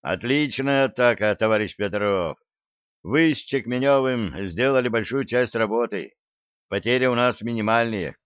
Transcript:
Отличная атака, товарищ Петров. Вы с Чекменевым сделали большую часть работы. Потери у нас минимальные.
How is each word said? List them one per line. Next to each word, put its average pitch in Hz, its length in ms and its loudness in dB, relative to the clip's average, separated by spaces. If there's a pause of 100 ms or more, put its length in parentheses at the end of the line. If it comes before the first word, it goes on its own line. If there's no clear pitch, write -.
Отличная 135 840 0
атака, 107 500 2
товарищ 107 400 0
Петров. 98 600 -2 (640)
Вы 151 320 0
с - 40 -4
Чекменевым 127 1080 0
сделали 123 400 0
большую 117 380 -2
часть 123 300 0
работы. 110 600 -2 (540)
Потери 120 360 0
у 127 100 2
нас 120 260 0
минимальные. 110 840 -2